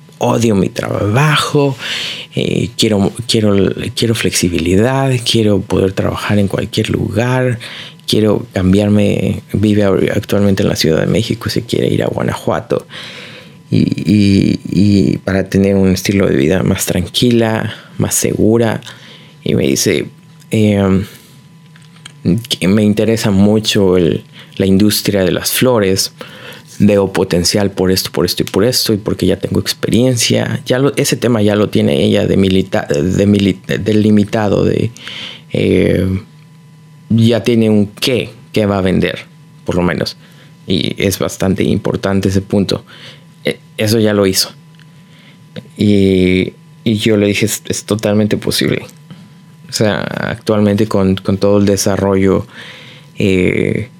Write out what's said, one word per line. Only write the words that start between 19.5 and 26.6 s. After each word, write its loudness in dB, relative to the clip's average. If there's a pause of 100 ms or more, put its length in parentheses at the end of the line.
me 0
dice, 0 (420)
em, 2 (1400)
que -4
me 4
interesa 2
mucho 2
el, 0 (320)
la 0
industria 2
de 2
las -4
flores, 0 (680)